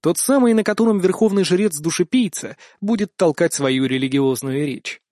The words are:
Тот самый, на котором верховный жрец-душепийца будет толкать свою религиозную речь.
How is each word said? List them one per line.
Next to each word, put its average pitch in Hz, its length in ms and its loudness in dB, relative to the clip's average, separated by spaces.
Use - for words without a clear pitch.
Тот 170 180 0
самый, 247 360 2
на 220 100 2
котором 214 340 2
верховный 190 460 2
жрец-душепийца 180 1120 -2
будет 202 360 -2
толкать 165 380 2
свою 131 300 0
религиозную 135 800 0
речь. - 340 -10